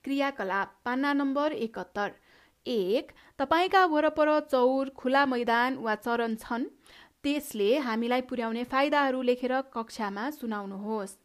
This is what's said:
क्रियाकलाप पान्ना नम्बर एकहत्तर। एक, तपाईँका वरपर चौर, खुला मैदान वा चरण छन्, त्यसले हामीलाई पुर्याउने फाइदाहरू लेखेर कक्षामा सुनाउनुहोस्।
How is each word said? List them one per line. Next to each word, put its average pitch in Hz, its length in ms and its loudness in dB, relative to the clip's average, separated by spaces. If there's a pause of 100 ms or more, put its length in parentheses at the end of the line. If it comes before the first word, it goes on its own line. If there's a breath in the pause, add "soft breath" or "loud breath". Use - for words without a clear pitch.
क्रियाकलाप 262 720 -4 (100)
पान्ना 269 280 0
नम्बर 285 380 0
एकहत्तर। 208 600 -6 (560 soft breath)
एक, 226 440 0 (280 loud breath)
तपाईँका 370 460 4
वरपर 302 540 2
चौर, 269 500 2
खुला 269 360 2
मैदान 240 520 0
वा 214 180 -2
चरण 233 400 -2
छन्, 240 300 -6 (580 loud breath)
त्यसले 277 540 2
हामीलाई 240 440 0
पुर्याउने 233 420 -4
फाइदाहरू 269 580 2
लेखेर 247 400 0
कक्षामा 226 680 -6
सुनाउनुहोस्। 208 960 -8